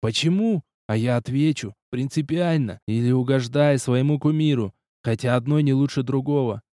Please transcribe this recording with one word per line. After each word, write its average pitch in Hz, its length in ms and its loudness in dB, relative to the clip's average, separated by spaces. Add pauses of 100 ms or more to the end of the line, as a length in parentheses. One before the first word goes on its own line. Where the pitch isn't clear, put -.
Почему? 180 600 0 (240)
А 107 80 -2
я 120 220 0
отвечу, 131 560 -2 (160)
принципиально, 147 960 -2
или 120 240 0
угождая 131 640 2
своему 131 420 0
кумиру, 147 540 0 (300)
хотя 120 320 0
одно 135 240 2
не 143 140 2
лучше 139 300 0
другого. 131 580 -2 (120)